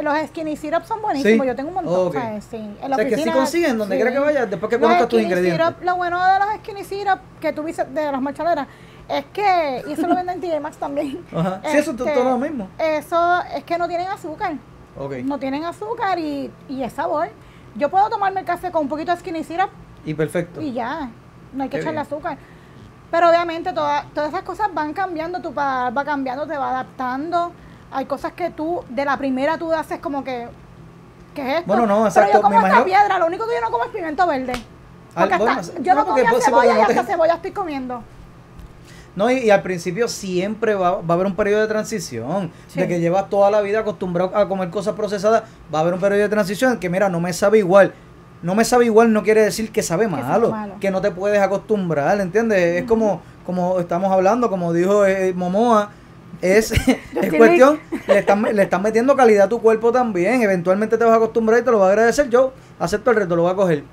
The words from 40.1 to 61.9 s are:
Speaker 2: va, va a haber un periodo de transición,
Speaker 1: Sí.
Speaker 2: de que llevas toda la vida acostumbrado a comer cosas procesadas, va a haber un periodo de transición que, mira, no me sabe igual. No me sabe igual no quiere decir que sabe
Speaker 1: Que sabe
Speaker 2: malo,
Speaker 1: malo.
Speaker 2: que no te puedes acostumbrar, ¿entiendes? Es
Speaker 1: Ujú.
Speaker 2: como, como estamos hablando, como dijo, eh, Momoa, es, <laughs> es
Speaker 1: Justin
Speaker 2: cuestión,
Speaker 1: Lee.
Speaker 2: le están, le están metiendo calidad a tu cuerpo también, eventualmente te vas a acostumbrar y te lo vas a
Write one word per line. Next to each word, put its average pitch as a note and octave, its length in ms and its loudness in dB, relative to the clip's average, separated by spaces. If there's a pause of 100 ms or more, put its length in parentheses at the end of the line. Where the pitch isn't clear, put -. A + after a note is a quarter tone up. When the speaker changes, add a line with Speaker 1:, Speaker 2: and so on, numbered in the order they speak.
Speaker 2:
va, F#3 180 2 (100)
va E3+ 80 -10
a E3+ 60 4
haber F#3 120 0
un F#3+ 80 -2
periodo G#3 280 2
de G#3+ 40 0
transición, G3 840 -6 (180)
Speaker 1:
Sí. - 120 -8
Speaker 2:
de F#3 80 2
que F3 140 -2
llevas F3+ 280 0
toda G3+ 220 4
la G#3+ 80 2
vida G#3 200 0
acostumbrado F#3 580 -4
a G3+ 100 2
comer F#3 220 -4
cosas G3+ 260 -4
procesadas, G#3 480 0 (300)
va D3+ 60 0
a - 20 2
haber F3 120 0
un F#3 60 -6
periodo G3+ 220 2
de G#3 80 0
transición G#3 500 0
que, F3+ 100 -4
mira, F#3+ 200 0
no E3+ 100 -2
me F3 140 -4
sabe G#3 240 2
igual. F#3+ 360 6 (480)
No F3 140 -2
me A3+ 100 2
sabe A#3+ 200 4
igual A3+ 280 6
no G#3+ 80 2
quiere G#3+ 220 4
decir G#3+ 280 -2
que G3+ 120 -2
sabe F3 220 0
Speaker 1:
Que G#3 60 -2
sabe B2+ 120 -4
Speaker 2:
malo, F3+ 260 2
Speaker 1:
malo. G#3 300 -8
Speaker 2:
que G3 100 -2
no F#3+ 120 -2
te G3 100 -2
puedes G3+ 300 0
acostumbrar, F#3+ 800 0
¿entiendes? G#3 360 0 (200)
Es F3 60 -2
Speaker 1:
Ujú. A#3+ 60 -8
Speaker 2:
como, A3 320 0 (240)
como F3+ 360 -2
estamos F3 300 -2
hablando, G3 380 2
como F3 240 -2
dijo, G3 320 4
eh, F#3+ 300 2
Momoa, G#3 560 2 (500)
es, G#3 300 4
<laughs> - 160 2
es B3+ 100 4 (160)
Speaker 1:
Justin - 240 0
Speaker 2:
cuestión, D4+ 420 8 (120)
Speaker 1:
Lee. - 160 -6
Speaker 2:
le G#3 120 6
están, G3+ 220 4
le A3 220 2
están F3+ 180 0
metiendo A3+ 340 2
calidad A3 300 6
a F#3 40 -2
tu A3+ 120 -2
cuerpo A3 300 4
también, A#3 500 2
eventualmente G3 560 2
te A#3 60 2
vas A3+ 100 6
a A3+ 40 6
acostumbrar A3+ 420 2
y A#3 40 -2
te B3 60 0
lo A3+ 100 4
vas F#3+ 100 6
a - 20 4